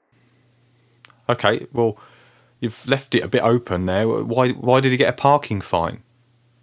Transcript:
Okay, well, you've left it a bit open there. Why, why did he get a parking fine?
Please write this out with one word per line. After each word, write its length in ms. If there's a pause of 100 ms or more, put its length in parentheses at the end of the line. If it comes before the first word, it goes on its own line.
(1300)
Okay, 460
well, 240 (600)
you've 280
left 280
it 80
a 40
bit 140
open 460
there. 200
Why, 420
why 300
did 120
he 60
get 120
a 40
parking 460
fine? 440 (600)